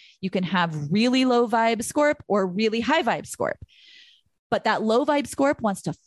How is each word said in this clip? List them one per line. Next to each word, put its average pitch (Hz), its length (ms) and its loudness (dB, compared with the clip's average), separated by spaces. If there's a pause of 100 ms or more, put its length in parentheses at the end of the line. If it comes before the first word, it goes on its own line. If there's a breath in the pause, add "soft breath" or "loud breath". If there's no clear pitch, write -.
(220 soft breath)
You 190 80 -6
can 185 140 -2
have 160 480 -2
really 247 340 2
low 240 220 2
vibe 226 320 0
Scorp 294 380 0 (100)
or 196 180 0
really 214 360 0
high 285 200 0
vibe 208 260 -2
Scorp. - 280 -6 (960 loud breath)
But 208 120 -2
that 208 180 0
low 220 240 2
vibe 285 240 0
Scorp 277 320 0
wants 202 220 -4
to 156 100 -4 (140)